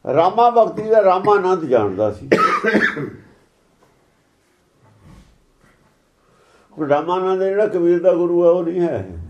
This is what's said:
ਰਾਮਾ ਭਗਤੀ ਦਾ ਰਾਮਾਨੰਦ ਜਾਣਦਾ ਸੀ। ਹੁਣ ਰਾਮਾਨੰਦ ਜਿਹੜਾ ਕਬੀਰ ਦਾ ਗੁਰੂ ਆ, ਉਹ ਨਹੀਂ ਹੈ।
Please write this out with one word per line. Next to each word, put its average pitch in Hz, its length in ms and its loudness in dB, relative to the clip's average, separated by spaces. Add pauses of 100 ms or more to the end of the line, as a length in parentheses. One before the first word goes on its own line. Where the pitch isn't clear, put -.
(140)
ਰਾਮਾ 196 360 2
ਭਗਤੀ 214 320 0
ਦਾ 220 200 2
ਰਾਮਾਨੰਦ 185 640 2
ਜਾਣਦਾ 104 480 0
ਸੀ। - 180 -10 (4000)
ਹੁਣ 151 100 -4
ਰਾਮਾਨੰਦ 185 540 0
ਜਿਹੜਾ 196 240 0
ਕਬੀਰ 175 360 0
ਦਾ 180 120 4
ਗੁਰੂ 175 320 0
ਆ, 170 40 6
ਉਹ 175 140 2
ਨਹੀਂ 175 160 -4
ਹੈ। 123 280 -4 (220)